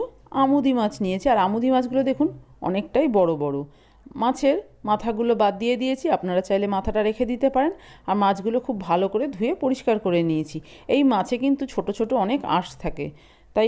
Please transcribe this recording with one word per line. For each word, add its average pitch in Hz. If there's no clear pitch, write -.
আমুদি 269
মাছ 208
নিয়েছি, 185
আর 233
আমুদি 226
মাছগুলো 254
দেখুন 285
অনেকটাই 208
বড় 175
বড়। 139
মাছের 262
মাথাগুলো 226
বাদ 202
দিয়ে 240
দিয়েছি, 262
আপনারা 180
চাইলে 202
মাথাটা 208
রেখে 220
দিতে 247
পারেন। 294
আর 190
মাছগুলো 196
খুব 247
ভালো 175
করে 226
ধুয়ে 226
পরিষ্কার 262
করে 175
নিয়েছি। 156
এই 285
মাছে 190
কিন্তু 277
ছোট -
ছোট 220
অনেক 240
আঁশ 180
থাকে, 147
তাই 220